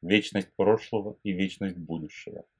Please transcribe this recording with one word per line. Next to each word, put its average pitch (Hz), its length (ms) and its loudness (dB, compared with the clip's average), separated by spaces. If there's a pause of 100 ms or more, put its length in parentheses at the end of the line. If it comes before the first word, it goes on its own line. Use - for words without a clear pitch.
Вечность 101 540 2
прошлого 104 680 2
и 101 100 -4
вечность 95 460 -2
будущего 80 640 -10 (160)